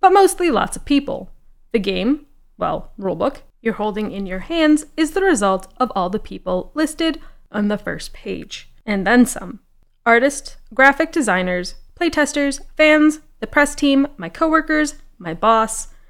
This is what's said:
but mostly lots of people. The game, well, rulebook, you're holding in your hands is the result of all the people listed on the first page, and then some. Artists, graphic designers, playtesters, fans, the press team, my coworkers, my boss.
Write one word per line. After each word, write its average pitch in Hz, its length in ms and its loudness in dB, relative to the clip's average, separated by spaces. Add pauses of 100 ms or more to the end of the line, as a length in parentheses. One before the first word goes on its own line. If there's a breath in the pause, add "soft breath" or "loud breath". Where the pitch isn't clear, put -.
but 370 120 6
mostly 381 380 4
lots - 260 -2
of - 80 -14
people. 277 460 -2 (400)
The 233 80 0
game, 196 480 -2 (320)
well, 160 400 -4
rulebook, 190 440 -4 (200)
you're 226 120 -2
holding 208 360 -4
in 196 160 -8
your 185 140 -8
hands 302 460 2 (100)
is 311 160 -2
the 381 100 -2
result 202 540 0
of 247 180 -2
all 180 160 -2
the 214 80 -4
people 185 560 -8
listed 311 460 -2 (320 soft breath)
on 208 160 -2
the 208 100 -2
first 160 340 -10
page, - 560 -12 (180)
and 196 200 -2
then 240 180 6
some. 196 360 -8 (440)
Artists, 233 540 0 (160)
graphic 277 360 4
designers, 185 680 -2 (220)
playtesters, 294 640 -2 (160)
fans, 302 440 4 (200)
the 220 60 -8
press 285 280 2
team, 277 320 2 (120)
my 170 100 -10
coworkers, 311 680 0 (200)
my 170 160 -8
boss. 220 560 0 (220)